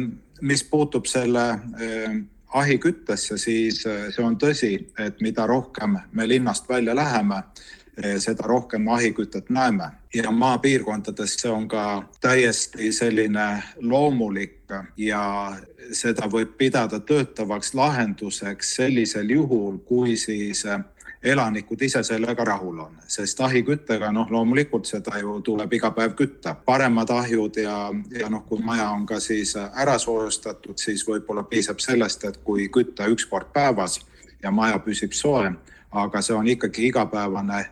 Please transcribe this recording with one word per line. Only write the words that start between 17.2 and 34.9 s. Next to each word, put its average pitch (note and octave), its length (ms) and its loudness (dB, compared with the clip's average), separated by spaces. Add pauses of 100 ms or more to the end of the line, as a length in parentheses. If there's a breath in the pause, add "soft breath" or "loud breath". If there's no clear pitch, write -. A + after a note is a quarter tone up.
lahenduseks G#2+ 1040 -2
sellisel A2+ 540 2
juhul, A#2 560 2
kui B2 320 2
siis, G#2 480 -4
eh, G2+ 140 -2 (440 loud breath)
elanikud A2+ 580 0
ise C3 220 2
sellega A#2 420 0
rahul F#2+ 340 -2
on. D#2+ 180 -14 (100)
Sest - 340 -4
ahiküttega, B2 720 2
noh, A2 180 0
loomulikult A#2 540 2
seda G#2+ 340 -6
ju G#2 220 -6
tuleb G#2 320 -2
iga A2+ 180 0
päev A2+ 220 0
kütta. - 420 -2 (100)
Paremad B2 440 4
ahjud A#2 480 0
ja, G#2 320 -4 (300)
ja G#2+ 100 -4
noh, G#2+ 160 -4
kui G#2+ 160 -4
maja A2+ 280 0
on G#2 160 -2
ka G#2+ 140 -4
siis G#2+ 360 -2
ära B2 440 0
soojustatud, A2 800 -4
siis G2+ 300 -2
võib-olla G#2 360 -4
piisab G#2 360 -2
sellest, A2+ 440 0
et G2+ 200 -6
kui G2+ 260 0
kütta A2 400 2
üks A#2 160 2
kord F#2+ 280 -4
päevas B2+ 460 2 (440 loud breath)
ja G2 80 -2
maja G#2+ 280 4
püsib G#2 340 -4